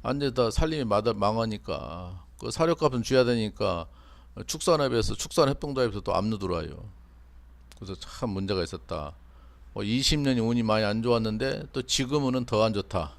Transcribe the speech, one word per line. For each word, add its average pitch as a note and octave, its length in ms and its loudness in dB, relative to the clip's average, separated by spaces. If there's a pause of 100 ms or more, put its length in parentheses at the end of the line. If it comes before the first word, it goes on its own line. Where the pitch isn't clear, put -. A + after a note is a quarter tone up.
완전 C3+ 320 -2
다 A#2+ 160 4
살림이 D#3+ 340 0
마다-, G#2+ 300 2
망하니까. F#2 1120 -2 (120)
그 A2+ 120 -6
사료값은 D#3 520 2
줘야 B2+ 220 4
되니까 G#2 640 0 (600)
축산업에서, C#3 680 2
축산협동조합에서 C3+ 880 0
또 F2+ 120 0
압류 G#2 240 0
들어와요. E2+ 520 -6 (880)
그래서 F#2+ 220 -10
참 - 300 -8
문제가 F#2+ 340 -2
있었다. D#2+ 520 -8 (580)
뭐 G#2 100 -6
이십 C3 380 2
년이 C3 200 2
운이 A#2 240 2
많이 A2 200 2
안 G#2+ 180 0
좋았는데 A#2 680 0
또 C3+ 80 -4
지금은 C3 640 0
더 G#2+ 180 2
안 A2 120 2
좋다. F2 440 -4